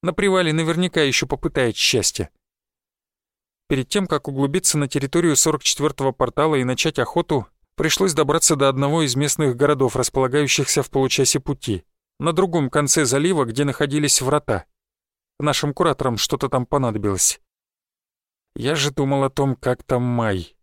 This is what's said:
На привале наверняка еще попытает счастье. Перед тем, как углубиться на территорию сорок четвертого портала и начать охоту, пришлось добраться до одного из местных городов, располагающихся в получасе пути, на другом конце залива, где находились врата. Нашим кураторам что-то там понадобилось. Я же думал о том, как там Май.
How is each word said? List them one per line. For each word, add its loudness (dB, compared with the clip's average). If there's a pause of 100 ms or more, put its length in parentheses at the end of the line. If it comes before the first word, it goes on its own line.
На -2
привале 2
наверняка 0
еще 0
попытает -2
счастье. 0 (1400)
Перед -2
тем, 0
как -2
углубиться 0
на 0
территорию 0
сорок 2
четвертого -2
портала 0
и 2
начать -2
охоту, -2 (280)
пришлось 0
добраться 2
до 2
одного 0
из 0
местных 0
городов, 2
располагающихся 0
в -8
получасе 0
пути, -6 (340)
на -2
другом 0
конце 2
залива, 2
где -2
находились 0
врата. -2 (720)
Нашим -2
кураторам 0
что-то -2
там -2
понадобилось. -2 (1120)
Я -2
же 0
думал 0
о 0
том, 0
как -2
там 0
Май. -2